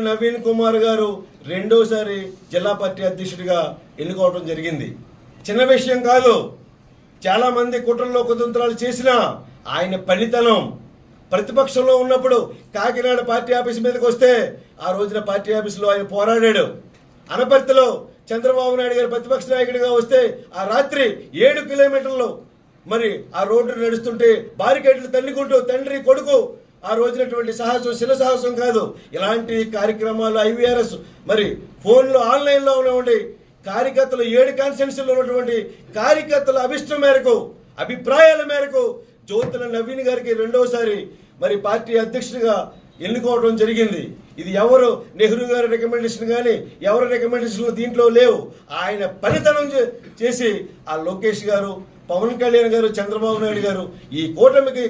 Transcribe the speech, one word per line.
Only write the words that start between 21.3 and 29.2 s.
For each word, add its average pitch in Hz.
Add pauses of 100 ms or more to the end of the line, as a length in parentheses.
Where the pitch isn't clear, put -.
ఏడు 302
కిలోమీటర్లు 269 (560)
మరి 226 (300)
ఆ - (100)
రోడ్డు 233 (120)
నడుస్తుంటే 233 (320)
బారికేడ్లు 262
తన్నుకుంటూ 269 (120)
తండ్రి 277 (100)
కొడుకు 269 (520)
ఆ -
రోజునటువంటి 240
సాహసం 240
చిన్న 262
సాహసం 247
కాదు. 226 (320)
ఇలాంటి 226 (200)